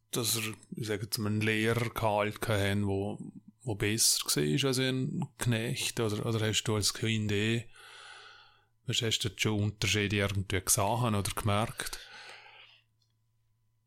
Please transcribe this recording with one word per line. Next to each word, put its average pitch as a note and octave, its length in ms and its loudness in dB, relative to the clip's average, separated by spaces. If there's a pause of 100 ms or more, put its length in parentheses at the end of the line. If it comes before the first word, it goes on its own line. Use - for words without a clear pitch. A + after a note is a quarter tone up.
(100)
dass A2+ 260 0
ihr, A2 180 -4 (220)
ich A2 120 -4
sag G#2 140 -2
jetzt - 160 -4
mal, G#2 120 0
einen G#2+ 100 0
Lehrer A2 500 2
gehabt G#2 580 0
haben, G2+ 380 2
wo, G2 320 -2 (440)
wo A2 140 -4
besser G#2+ 500 2
war D3 420 2
als B2+ 100 2
ein C3 480 0 (120)
Knecht? A#2+ 640 0
Oder, G#2+ 260 0
oder A2+ 200 0
hast G#2+ 180 0
du A2 100 0
als G#2 180 2
Kind A2 400 0
eh, A2 320 2 (1200)
was A#2 140 0
hast A2 200 0
du A2 80 -2
dort - 120 -6
schon G#2+ 220 2
Unterschiede G#2 540 2
irgendwie G2 440 0
gesehen A2+ 540 2
oder G2 200 0
gemerkt? - 640 -2 (1900)